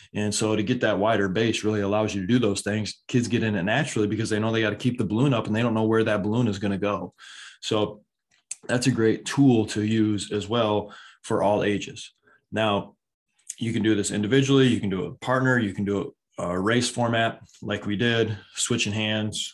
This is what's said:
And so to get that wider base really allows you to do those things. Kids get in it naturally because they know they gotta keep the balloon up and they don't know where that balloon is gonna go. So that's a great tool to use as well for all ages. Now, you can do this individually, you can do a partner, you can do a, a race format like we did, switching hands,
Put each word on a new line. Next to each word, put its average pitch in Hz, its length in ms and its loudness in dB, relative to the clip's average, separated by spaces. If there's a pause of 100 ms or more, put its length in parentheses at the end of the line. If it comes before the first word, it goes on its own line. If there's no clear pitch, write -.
(120)
And 104 220 -2
so 110 200 0
to 107 80 0
get 123 200 -2
that 107 160 2
wider 101 300 2
base 110 360 0
really 107 160 0
allows 104 340 0
you 101 60 -4
to 92 60 -4
do 120 120 4
those 101 220 2
things. 104 480 -4
Kids 117 200 0
get 117 140 0
in 110 120 0
it 87 80 -2
naturally 107 460 0
because 110 200 -2
they 107 100 0
know 110 140 0
they 113 80 0
gotta 107 160 0
keep 123 220 -2
the 104 80 -2
balloon 120 260 2
up 110 140 0
and 107 100 0
they 113 60 2
don't 120 100 2
know 110 120 2
where 110 200 4
that 104 180 0
balloon 110 260 0
is 98 100 -4
gonna 98 180 -2
go. 95 380 -4 (480)
So 107 400 -2 (680)
that's 123 200 0
a 131 40 6
great 113 320 2
tool 123 420 4
to 107 160 -4
use 107 500 0
as 101 160 -4
well 107 440 0 (300)
for - 200 -2
all 104 220 2
ages. - 480 -4 (400)
Now, 104 420 -2 (640)
you 113 160 -4
can 110 100 0
do 107 120 4
this 101 160 -2
individually, 131 580 4
you 110 120 2
can 104 100 -2
do 92 140 -2
a 85 100 -10
partner, 127 440 0
you 101 140 -2
can 98 140 -4
do 98 280 -4 (240)
a, - 40 -8
a 90 160 -2
race 117 300 0
format 117 540 -2 (180)
like 104 240 -6
we - 120 -2
did, 113 400 0 (180)
switching 113 400 -2
hands, 107 600 -4